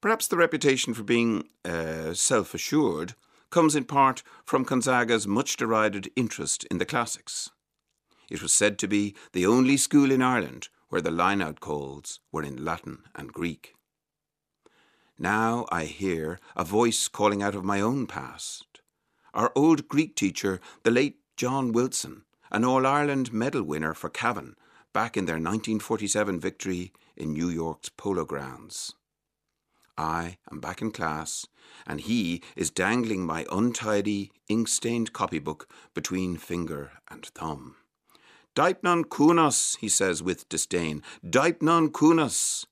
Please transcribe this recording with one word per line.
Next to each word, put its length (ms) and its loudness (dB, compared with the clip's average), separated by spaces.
Perhaps 260 0
the 100 0
reputation 580 2
for 80 -10
being, 440 2
uh, 500 -4
self-assured 1000 0
comes 260 4
in 100 0
part 380 2
from 200 0
Gonzaga's 640 2
much-derided 880 0
interest 500 -4
in 140 -4
the 60 0
classics. 640 -6
It 120 -8
was 100 -2
said 280 4
to 80 -2
be 280 0
the 120 2
only 320 6
school 340 6
in 100 4
Ireland 480 0
where 120 0
the 100 -2
line-out 480 0
calls 600 -10
were 120 -4
in 220 -8
Latin 380 -8
and 160 -14
Greek. 440 -8
Now 520 0
I 140 -2
hear 540 -4
a 100 -2
voice 420 2
calling 360 2
out 120 -2
of 80 -8
my 160 0
own 280 0
past, 640 -12
our 220 2
old 320 4
Greek 280 0
teacher, 440 -2
the 80 4
late 280 2
John 340 -2
Wilson, 520 -2
an 140 2
All-Ireland 680 2
medal 320 -2
winner 300 -2
for 160 -8
Cavan, 460 -4
back 240 -2
in 100 0
their 140 -2
nineteen 400 -2
forty-seven 600 -2
victory 520 -6
in 160 -6
New 160 -2
York's 400 -6
Polo 380 -4
Grounds. 680 -10
I 400 -4
am 80 -12
back 220 -8
in 100 -4
class, 560 -6
and 140 -6
he 420 0
is 120 -2
dangling 560 0
my 240 -4
untidy, 840 0
ink-stained 640 -2
copybook 560 -6
between 420 -4
finger 560 -8
and 160 -18
thumb. 520 -10
"Deipnon 520 2
kunos," 720 4
he 100 -6
says 340 2
with 280 -4
disdain. 540 -2
"Deipnon 680 2
kunos. 840 2